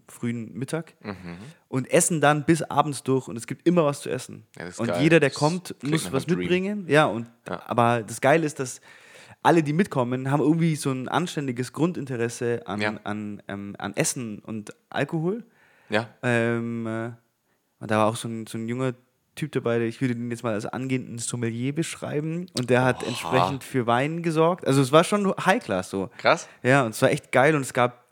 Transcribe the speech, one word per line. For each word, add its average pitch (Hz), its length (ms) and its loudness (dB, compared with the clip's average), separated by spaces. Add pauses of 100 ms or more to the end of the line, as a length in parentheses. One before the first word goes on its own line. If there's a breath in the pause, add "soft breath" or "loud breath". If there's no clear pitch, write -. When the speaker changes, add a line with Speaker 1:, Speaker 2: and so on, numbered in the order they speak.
Speaker 1:
frühen 117 440 -8
Mittag, 139 500 -8
Speaker 2:
Mhm. 90 340 -12 (320 loud breath)
Speaker 1:
und - 220 -4
essen 170 300 4
dann 143 240 4
bis 160 180 4
abends 143 400 0
durch 131 260 0
und 107 80 -8
es 117 100 -10
gibt - 200 -4
immer 170 180 4
was 143 180 -2
zu - 80 -6
essen. 110 360 -8 (100)
Speaker 2:
Ja, - 100 -10
das 90 80 -12
ist - 60 -8
Speaker 1:
Und 117 80 -2
Speaker 2:
geil. 87 140 0
Speaker 1:
jeder, 160 180 6
der 139 100 4
Speaker 2:
Das - 80 -12
Speaker 1:
kommt, 170 420 0
Speaker 2:
klingt 143 120 -4
Speaker 1:
muss 160 120 0
Speaker 2:
nach 180 80 -8
Speaker 1:
was 135 120 -2
Speaker 2:
einem 175 120 0
Dream. - 40 -2
Speaker 1:
mitbringen. 185 480 -2
Ja, 151 180 6
und, 113 200 -2 (220)
Speaker 2:
Ja. 90 180 -8
Speaker 1:
aber 117 360 2
das 104 180 -10
Geile 156 260 4
ist, 143 140 -6
dass 131 200 -8 (600 loud breath)
alle, 156 220 6
die 147 80 -2
mitkommen, 131 580 0
haben 147 100 2
irgendwie 160 360 4
so 139 160 -2
ein 127 160 -4
anständiges 131 640 -4
Grundinteresse 120 960 -2
an, 104 140 -4
Speaker 2:
Ja. 104 220 -2
Speaker 1:
an, 104 460 -8
ähm, 101 300 -10
an - 180 -8
Essen 120 420 -4
und 107 340 -10 (180)
Alkohol. 170 540 -4 (440 soft breath)
Speaker 2:
Ja. 110 200 -2 (140)
Speaker 1:
Ähm, 117 640 -2
äh, 113 240 -6 (720)
und 113 100 -8
da 107 80 2
war 107 80 4
auch 113 100 0
so 117 120 -8
ein, 113 180 -8
so - 120 -12
ein 113 100 -6
junger 127 260 -2 (400)
Typ 151 180 -6
dabei, 117 260 0
der, 117 100 0
ich 113 120 -8
würde 127 140 0
den 120 160 -6
jetzt 117 140 -10
mal 113 80 -2
als 110 140 -4
angehenden 127 520 -6
Sommelier 120 560 -4
beschreiben. 160 720 -6 (100)
Und 123 140 -2
der 123 140 6
hat 123 180 2
Speaker 2:
Oha. - 60 -6
Speaker 1:
entsprechend 120 560 0
für 120 240 -2
Wein 147 340 0
gesorgt. 165 460 2
Also 135 140 6
es 123 100 0
war 160 100 10
schon 202 320 0
High-Class 175 560 0
so. 98 280 -4
Speaker 2:
Krass. 147 300 2 (140 loud breath)
Speaker 1:
Ja, 131 220 6
und 113 60 -4
es - 120 -2
war 131 80 6
echt - 220 -2
geil 143 240 6
und 135 60 0
es 127 100 -8
gab 123 400 0